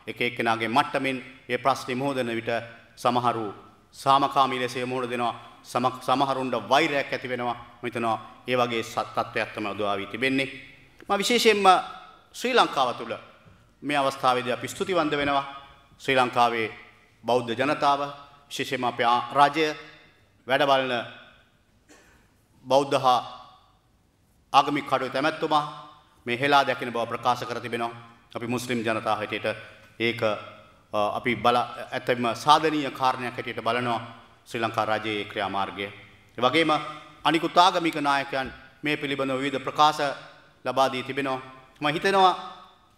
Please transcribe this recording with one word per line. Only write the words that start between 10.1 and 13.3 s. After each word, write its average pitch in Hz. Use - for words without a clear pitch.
මම 202
විශේෂයෙන්ම 214
ශ්‍රී 247
ලංකාව 156
තුළ 117